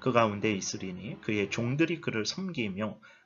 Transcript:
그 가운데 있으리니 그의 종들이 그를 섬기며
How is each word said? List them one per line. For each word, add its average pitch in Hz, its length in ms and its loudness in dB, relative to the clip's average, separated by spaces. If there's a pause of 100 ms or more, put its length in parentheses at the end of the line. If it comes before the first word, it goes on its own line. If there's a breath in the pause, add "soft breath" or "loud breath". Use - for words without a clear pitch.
그 131 120 2
가운데 110 400 4
있으리니 95 680 -6
그의 104 300 0
종들이 147 500 0
그를 107 260 -2
섬기며 107 720 -4 (280 loud breath)